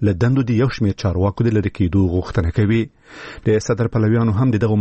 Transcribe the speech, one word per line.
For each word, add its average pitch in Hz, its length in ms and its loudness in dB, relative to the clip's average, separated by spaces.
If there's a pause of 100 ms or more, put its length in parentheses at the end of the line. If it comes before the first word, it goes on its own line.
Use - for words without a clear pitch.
له 95 160 0
دندو 127 240 2
د 117 160 0
یو 131 140 -2
شمېر 101 260 -2
چارواکو 98 460 0
د 110 80 2
لرې 95 200 -2
کېدو 98 220 2 (160)
غوښتنه 90 420 -2
کوي. 113 240 2 (640)
د 107 120 4 (100)
صدر 113 240 -2
پلویانو 113 440 2
هم 131 140 2
د 107 120 0
دغو 110 180 0